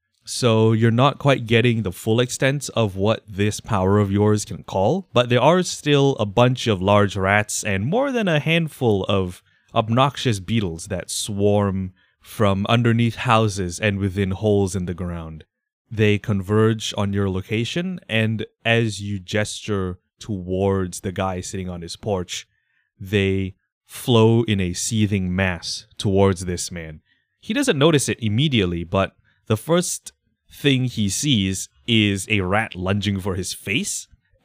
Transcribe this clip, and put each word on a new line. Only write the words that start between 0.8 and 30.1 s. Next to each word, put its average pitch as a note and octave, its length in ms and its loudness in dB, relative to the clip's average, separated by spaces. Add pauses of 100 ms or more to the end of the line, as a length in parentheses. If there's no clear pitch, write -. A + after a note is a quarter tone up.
not B2+ 280 2
quite C3 260 2
getting A2+ 380 2
the F#2 80 -4
full A2 300 0
extent C3+ 520 -2
of G#2+ 220 0
what G2+ 320 0
this G#2 320 -2
power G2 400 2
of G2 140 2
yours G#2 320 2
can - 180 -12
call, A#2+ 480 0
but A#2+ 160 2
there A#2+ 140 4
are F3 200 6
still C#3+ 540 2
a G#2+ 100 -2
bunch B2 400 2
of G2+ 160 0
large G2+ 360 4
rats G2+ 480 0
and G2 200 -2
more B3+ 280 -2
than G#3+ 160 -2
a D3+ 100 2
handful C#3 640 0
of F#2+ 400 -2 (320)
obnoxious A#2 640 0
beetles F#2 480 -4
that - 240 -8
swarm G2+ 800 0 (300)
from G2 460 0
underneath A#2 480 2
houses G#2 640 0
and G2+ 220 -2
within F#2+ 320 -2
holes G2+ 460 0
in F2+ 80 -4
the F2+ 80 -6
ground. E2 500 -10 (480)
They G#2 260 2
converge G#2+ 800 0
on G2+ 140 -2
your G2 180 0
location, A#2+ 800 -4
and A2 380 0 (180)
as A#2 380 0
you G2+ 180 -6
gesture F#2+ 800 -4 (200)
towards F#2+ 840 -2
the G2+ 100 -6
guy F#2 300 -4
sitting F#2 260 -8
on F2 140 -10
his E2 160 -12
porch, F#2+ 500 -6 (500)
they G2 580 0 (300)
flow A2+ 580 4
in G2+ 180 0
a F2+ 100 -2
seething G2 640 -2
mass F#2 500 -4 (120)
towards G2 480 2
this F2+ 260 -6
man. D#2+ 300 -12 (400)
He - 120 -6
doesn't C4 240 0
notice D3 300 4
it A2 160 -4
immediately, G#2 600 0
but F#2+ 320 -2 (300)
the A2 100 2
first - 560 -2 (360)